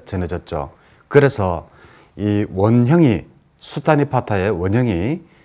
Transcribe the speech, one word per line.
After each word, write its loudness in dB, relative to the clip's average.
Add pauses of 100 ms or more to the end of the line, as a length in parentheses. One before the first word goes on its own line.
전해졌죠. -8 (380)
그래서 0 (480)
이 -2
원형이, 2 (320)
수타니파타의 -2
원형이 -2 (220)